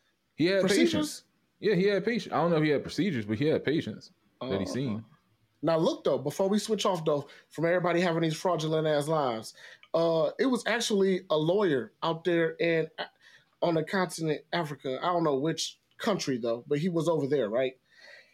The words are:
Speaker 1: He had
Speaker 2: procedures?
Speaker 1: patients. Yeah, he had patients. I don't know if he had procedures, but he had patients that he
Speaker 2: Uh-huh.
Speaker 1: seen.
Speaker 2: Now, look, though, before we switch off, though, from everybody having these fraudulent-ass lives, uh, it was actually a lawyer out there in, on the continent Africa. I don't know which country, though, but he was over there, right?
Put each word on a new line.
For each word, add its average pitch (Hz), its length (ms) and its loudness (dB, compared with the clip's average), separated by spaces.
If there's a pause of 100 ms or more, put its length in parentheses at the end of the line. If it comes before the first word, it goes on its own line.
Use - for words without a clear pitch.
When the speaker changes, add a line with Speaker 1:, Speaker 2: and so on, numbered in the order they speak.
(360)
Speaker 1:
He 151 100 0
had 190 140 2
Speaker 2:
procedures? - 320 4
Speaker 1:
patients. - 300 -4 (380)
Yeah, 214 140 0
he 180 120 2
had 196 180 0
patients. 233 300 -4
I - 60 0
don't 170 100 2
know 165 80 4
if 156 40 4
he 151 80 4
had 139 120 2
procedures, 139 440 -2
but 107 120 -2
he 143 80 0
had 147 180 2
patients - 480 -4 (280)
that 127 100 -6
he 98 80 0
Speaker 2:
Uh-huh. 95 80 -2
Speaker 1:
seen. 113 380 -4 (580)
Speaker 2:
Now, 160 160 2
look, 220 260 0
though, 143 140 2
before 147 300 -2
we 208 100 2
switch 208 260 -2
off, 180 220 0
though, 147 200 0 (240)
from 151 140 -4
everybody 170 360 2
having 170 220 0
these 160 140 0
fraudulent-ass 156 720 0
lives, 131 460 -2 (400)
uh, 160 440 2
it 214 80 2
was 254 200 0
actually 196 640 2
a 156 80 4
lawyer 160 540 2 (100)
out 160 220 -2
there 170 260 2 (100)
in, 165 260 2 (760)
on 170 120 2
the 160 80 2
continent 165 600 -2 (100)
Africa. 143 500 -4
I - 40 -2
don't 175 180 2
know 147 120 2
which 156 420 -4 (180)
country, 180 400 -2
though, 117 320 -4
but 147 120 0
he 180 100 -2
was 165 180 0
over 156 180 0
there, 131 220 0
right? 127 240 -2 (600)